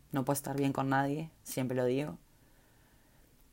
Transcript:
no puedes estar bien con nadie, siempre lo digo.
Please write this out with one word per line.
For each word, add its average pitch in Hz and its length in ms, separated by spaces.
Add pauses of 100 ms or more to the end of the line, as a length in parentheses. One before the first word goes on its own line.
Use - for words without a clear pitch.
(100)
no 135 140
puedes 143 140
estar 139 180
bien 139 160
con 135 160
nadie, 143 420 (140)
siempre 127 320
lo 127 80
digo. 143 320 (1400)